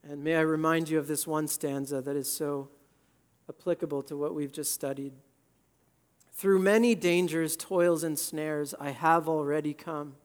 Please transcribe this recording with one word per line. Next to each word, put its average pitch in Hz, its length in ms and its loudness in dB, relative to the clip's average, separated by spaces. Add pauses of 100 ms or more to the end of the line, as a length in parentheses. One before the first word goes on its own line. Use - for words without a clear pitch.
And 143 200 -12
may 160 140 2
I 160 60 4
remind 160 480 2
you 160 80 2
of 143 80 -2
this 147 200 -2
one 156 220 -2
stanza 139 540 -4
that 143 120 -4
is 139 160 -4
so 143 380 -4 (800)
applicable 151 540 -4
to 143 160 -10
what 143 160 -4
we've 143 180 -4
just 151 200 -6
studied. 139 420 -6 (1160)
"Through 196 260 4
many 220 360 6
dangers, 165 640 2
toils, 175 460 2
and 160 160 -2
snares 151 560 -4
I 143 160 -6
have 160 400 2
already 151 420 0
come. 147 520 -10